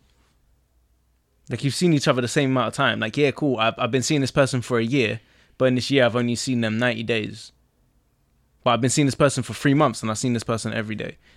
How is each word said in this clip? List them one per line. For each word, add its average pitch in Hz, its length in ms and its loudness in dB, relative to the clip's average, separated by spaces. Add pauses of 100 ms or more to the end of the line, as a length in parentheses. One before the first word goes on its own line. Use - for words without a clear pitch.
(1500)
Like, 123 160 -6
you've 135 100 0
seen 175 180 2
each 143 140 2
other 127 160 2
the 120 60 -2
same 139 220 0
amount 127 180 0
of 113 60 -8
time. 117 260 0
Like, 110 160 -4
yeah, 147 160 2
cool, 139 260 0
I've, 113 180 0
I've 120 140 -2
been 127 120 0
seeing 151 180 0
this 131 100 -2
person 131 320 2
for 120 160 -2
a 113 60 2
year, 117 360 0 (380)
but 131 80 2
in 127 80 4
this 123 160 -2
year, 139 140 4
I've 113 120 2
only 120 200 0
seen 123 240 -2
them 110 180 -2
ninety 117 240 0
days. 110 500 -6 (1080)
But - 100 2
I've 117 80 2
been 127 100 2
seeing 147 160 2
this 127 80 0
person 135 280 2
for 107 120 -8
three 139 200 2
months, 147 280 2
and 113 80 -4
I've 110 80 -4
seen 127 160 -2
this 113 100 -4
person 113 300 -4
every 110 200 -4
day. - 220 -10 (200)